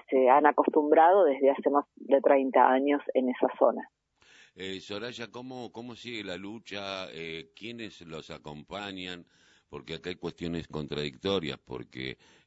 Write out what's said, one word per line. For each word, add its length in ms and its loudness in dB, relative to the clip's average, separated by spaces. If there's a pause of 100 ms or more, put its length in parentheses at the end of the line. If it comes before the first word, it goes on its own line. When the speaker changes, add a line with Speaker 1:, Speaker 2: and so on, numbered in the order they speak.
Speaker 1:
se 200 4
han 160 8
acostumbrado 760 6
desde 260 4
hace 200 0
más 160 2 (100)
de 260 2
treinta 480 4
años 320 2 (120)
en 160 2
esa 180 -2 (100)
zona. 320 2 (680)
Speaker 2:
Eh, 260 -8
Soraya, 500 -10
¿cómo, 400 -12
cómo 240 -14
sigue 280 -10
la 140 -8
lucha? 760 -10
Eh, 420 -10
¿quiénes 460 -14
los 300 -14
acompañan? 920 -12 (440)
Porque 240 -14
acá 160 -10
hay 80 -8
cuestiones 500 -8
contradictorias, 880 -6
porque 600 -12 (300)